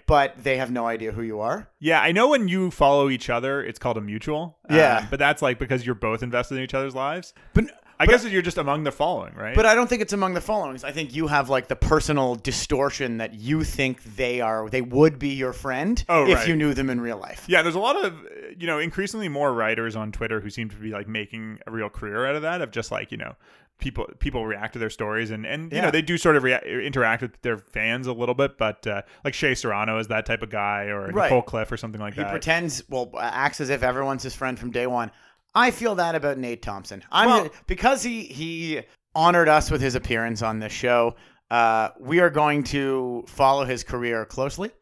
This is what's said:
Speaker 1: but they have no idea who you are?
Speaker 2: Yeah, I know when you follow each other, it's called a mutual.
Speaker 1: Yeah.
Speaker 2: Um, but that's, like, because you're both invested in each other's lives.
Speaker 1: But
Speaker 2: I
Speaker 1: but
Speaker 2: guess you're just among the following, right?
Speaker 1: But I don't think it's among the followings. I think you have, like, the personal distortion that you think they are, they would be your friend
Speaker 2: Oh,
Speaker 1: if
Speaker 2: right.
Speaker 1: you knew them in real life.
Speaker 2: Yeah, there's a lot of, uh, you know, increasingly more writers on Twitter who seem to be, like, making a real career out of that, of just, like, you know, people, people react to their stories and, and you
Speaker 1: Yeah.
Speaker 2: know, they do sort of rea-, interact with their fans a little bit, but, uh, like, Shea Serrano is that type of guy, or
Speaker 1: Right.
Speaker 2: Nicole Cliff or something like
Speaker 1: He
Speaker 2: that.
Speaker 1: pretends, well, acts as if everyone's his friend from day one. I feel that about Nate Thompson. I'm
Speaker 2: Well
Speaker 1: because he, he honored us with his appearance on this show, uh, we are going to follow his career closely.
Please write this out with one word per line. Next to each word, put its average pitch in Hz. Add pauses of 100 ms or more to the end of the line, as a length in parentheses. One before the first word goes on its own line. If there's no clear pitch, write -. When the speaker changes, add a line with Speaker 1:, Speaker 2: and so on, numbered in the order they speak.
Speaker 1:
but 139 (100)
they 131
have 127
no 120
idea 110
who 107
you 107
are? 156 (120)
Speaker 2:
Yeah, 156
I 165
know 226
when 254
you 185
follow 143
each 127
other, 127
it's -
called 117
a 110
mutual. 151 (120)
Speaker 1:
Yeah. 143
Speaker 2:
Um, 107
but 135
that's, 147
like, 127
because 127
you're 120
both 110
invested 123
in 131
each 131
other's 135
lives. 147 (180)
Speaker 1:
But 214 (320)
Speaker 2:
I 160
Speaker 1:
but 208
Speaker 2:
guess 233
you're 190
just 175
among 151
the 143
following, 147
right? -
Speaker 1:
But 220
I 220
don't 240
think 233
it's 202
among 190
the 170
followings. 156
I 139
think 143
you 156
have, 139
like, 131
the 127
personal 147
distortion 131
that 113
you 135
think 131 (140)
they 123
are, 110
they 131
would 131
be 143
your 131
friend 139
Speaker 2:
Oh, 160
Speaker 1:
if 185
Speaker 2:
right. -
Speaker 1:
you 165
knew 151
them 131
in 120
real 117
life. -
Speaker 2:
Yeah, 170
there's 170
a 196
lot 294
of, 185
uh, 160 (420)
you 170
know, 151
increasingly 190
more 143
writers 113
on 107
Twitter 110
who 104
seem 113
to 104
be, 107
like, 101
making 110
a -
real 110
career 110
out 143
of 151
that, 170
of 113
just, 113
like, 104
you 110
know, - (420)
people, - (120)
people 131
react 107
to 120
their 110
stories 110
and, 107
and 160
you 147
Speaker 1:
Yeah. 180
Speaker 2:
know, 156
they 160
do 165
sort 160
of 135
rea-, 127 (260)
interact 117
with -
their 117
fans 117
a 123
little 120
bit, 139
but, 107
uh, 101 (200)
like, 139
Shea 135
Serrano 110
is 110
that 110
type 113
of 107
guy, 101
or 101
Speaker 1:
Right. 180
Speaker 2:
Nicole 123
Cliff 110
or 123
something 107
like 104
Speaker 1:
He 101
Speaker 2:
that. 101
Speaker 1:
pretends, 160
well, 123
acts 131
as 135
if 127
everyone's 131
his 131
friend 127
from 117
day 123
one. 120 (440)
I 240
feel 226
that 170
about 143
Nate 120
Thompson. 98
I'm 214
Speaker 2:
Well 208 (200)
Speaker 1:
because 233
he, 233
he 160 (320)
honored 170
us 151
with 120
his 131
appearance 117
on 110
this 107
show, 120 (340)
uh, 113 (100)
we 147
are 175
going 147
to 131
follow 139
his 123
career 120
closely. 143